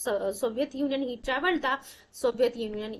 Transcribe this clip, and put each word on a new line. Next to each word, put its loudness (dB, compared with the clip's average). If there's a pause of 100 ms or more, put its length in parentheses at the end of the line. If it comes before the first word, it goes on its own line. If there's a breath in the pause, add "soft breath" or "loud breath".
So-, 2 (120)
Soviet 0
Union। 0
He -6
traveled 2
the 2 (480 loud breath)
Soviet 2
Union -4